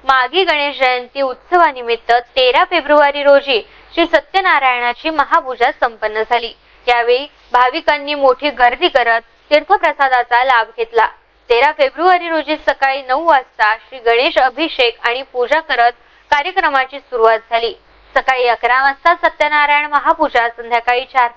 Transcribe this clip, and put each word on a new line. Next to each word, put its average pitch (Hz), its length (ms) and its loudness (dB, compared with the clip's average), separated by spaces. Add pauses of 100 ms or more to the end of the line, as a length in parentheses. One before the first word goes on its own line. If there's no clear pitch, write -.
माघी 262 400 0
गणेश 294 340 -2
जयंती 254 420 -2
उत्सवानिमित्त 254 920 -2
तेरा 254 520 0
फेब्रुवारी 294 580 0
रोजी 269 440 2 (280)
श्री 330 120 0
सत्यनारायणाची 294 1040 -2
महापूजा 277 600 -2
संपन्न 220 580 -4
झाली. 233 220 -2 (360)
यावेळी 240 380 0 (260)
भाविकांनी 285 600 0
मोठी 277 360 0
गर्दी 247 380 0
करत 233 320 0 (300)
तीर्थप्रसादाचा 285 920 0
लाभ 240 220 2 (100)
घेतला. 226 300 -2 (420)
तेरा 262 240 2
फेब्रुवारी 339 560 0
रोजी 311 280 -4
सकाळी 277 460 -2
नऊ 262 220 -4
वाजता 247 520 0
श्री 262 220 -18
गणेश 233 400 0
अभिषेक 262 640 -2
आणि 240 220 -4
पूजा 254 380 -2
करत 247 320 0 (380)
कार्यक्रमाची 294 680 -2
सुरुवात 226 400 0 (120)
झाली. 233 240 -2 (400)
सकाळी 254 320 0
अकरा 240 360 0
वाजता 277 320 0
सत्यनारायण 302 760 0
महापूजा, 285 580 0
संध्याकाळी 240 560 -4
चार 247 320 0